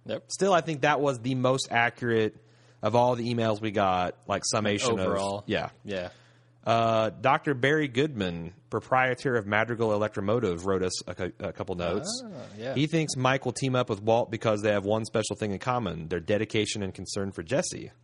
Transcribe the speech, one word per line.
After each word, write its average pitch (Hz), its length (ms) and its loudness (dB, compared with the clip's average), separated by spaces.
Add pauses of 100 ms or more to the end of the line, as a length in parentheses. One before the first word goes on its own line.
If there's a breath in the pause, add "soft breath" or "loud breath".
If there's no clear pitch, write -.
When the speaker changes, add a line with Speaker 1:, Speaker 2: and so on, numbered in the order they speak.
Speaker 1:
Yep. - 260 -8
Speaker 2:
Still, 190 220 2
I 165 80 6
think 151 200 -6
that 147 200 4
was 139 180 0
the 127 160 -2
most 127 360 2
accurate 117 640 2 (480 soft breath)
of 107 120 2
all 123 200 6
the 120 180 -2
emails 113 260 2
we 107 120 -2
got, 92 440 2 (120)
like, 98 180 -2
summation 107 540 0
of - 80 -
Speaker 1:
Overall. 98 400 -2
Speaker 2:
Yeah. 82 220 -2 (140)
Speaker 1:
Yeah. 92 260 -6 (580 soft breath)
Speaker 2:
Uh, 113 420 2
Doctor 135 460 2
Barry 143 320 2
Goodman, 101 640 -2 (160)
proprietor 127 640 0
of 104 120 0
Madrigal 110 460 2
Electromotive, 104 720 0
wrote 92 160 2
us - 240 -4
a 90 80 -10
cou-, 90 240 -4
a 92 120 -6
couple - 240 -6
notes. 87 500 -2
Speaker 1:
Ah, 214 40 -14 (280)
yeah. 123 180 -8
Speaker 2:
He 143 120 2
thinks 156 280 -2
Mike 131 300 2
will 123 80 -2
team 131 220 -2
up 123 140 0
with 101 140 -2
Walt 113 280 4
because 110 300 0
they 107 100 4
have 101 140 0
one 110 200 0
special 107 300 -2
thing 104 160 -2
in 92 80 -4
common, 87 500 -4
their 87 100 -2
dedication 104 640 -2
and 95 100 -6
concern 98 380 -6
for 92 120 -8
Jesse. - 480 -4 (120)